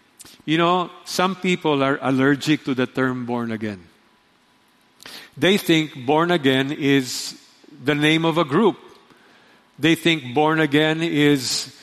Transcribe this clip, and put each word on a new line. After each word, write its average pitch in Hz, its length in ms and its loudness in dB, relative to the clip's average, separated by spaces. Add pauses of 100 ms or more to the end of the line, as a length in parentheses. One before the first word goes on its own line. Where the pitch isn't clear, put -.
(440)
You 156 140 -2
know, 175 320 0 (160)
some 185 320 -2
people 160 480 0
are 139 160 -2
allergic 135 640 0
to 143 80 -4
the 123 160 -2
term 127 380 -4
born 117 240 -6
again. 107 340 -10 (1500)
They 180 240 2
think 160 320 0 (160)
born 165 220 2
again 135 420 2
is 139 640 -2 (320)
the 143 240 -4
name 156 320 2
of 165 140 0
a 165 60 2
group. 147 360 0 (960)
They 160 160 2
think 156 400 -2
born 151 260 2
again 156 420 2
is, 147 680 0 (140)